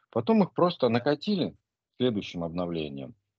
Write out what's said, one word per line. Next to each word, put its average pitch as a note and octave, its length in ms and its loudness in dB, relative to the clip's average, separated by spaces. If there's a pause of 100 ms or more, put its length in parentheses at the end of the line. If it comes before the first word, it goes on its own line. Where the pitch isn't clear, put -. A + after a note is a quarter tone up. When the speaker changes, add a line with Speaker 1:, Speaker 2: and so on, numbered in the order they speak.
(100)
Speaker 1:
Потом G3+ 340 2
их - 100 -2
просто E3+ 360 2
Speaker 2:
Да. - 0 -
Speaker 1:
накатили D3 640 0 (420)
следующим G2 460 -2
обновлением. E2 720 -6 (220)